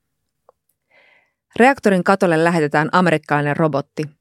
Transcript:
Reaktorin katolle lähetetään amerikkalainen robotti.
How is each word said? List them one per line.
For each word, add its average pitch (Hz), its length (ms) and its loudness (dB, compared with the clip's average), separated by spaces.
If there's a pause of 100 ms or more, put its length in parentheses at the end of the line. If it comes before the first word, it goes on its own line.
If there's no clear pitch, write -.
(1600)
Reaktorin 220 480 2
katolle 175 400 0
lähetetään 156 480 0
amerikkalainen 151 680 0
robotti. 151 460 -4 (180)